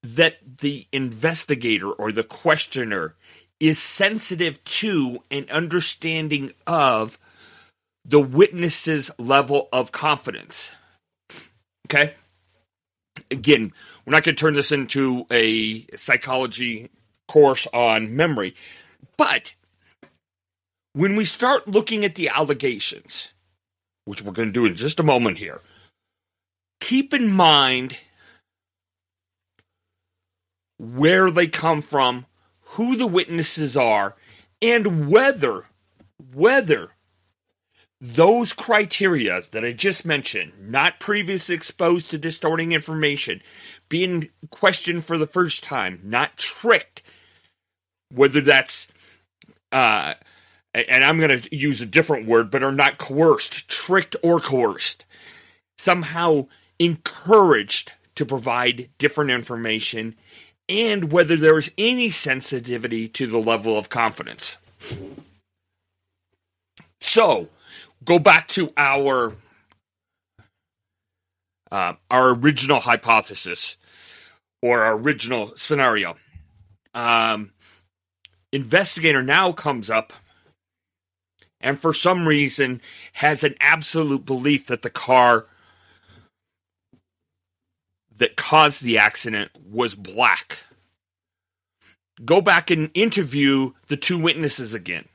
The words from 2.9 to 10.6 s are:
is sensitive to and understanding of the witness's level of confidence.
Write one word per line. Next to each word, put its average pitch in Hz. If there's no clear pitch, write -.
is 156
sensitive 180
to 147
and 139
understanding 156
of 127
the 147
witness's 160
level 135
of 127
confidence. -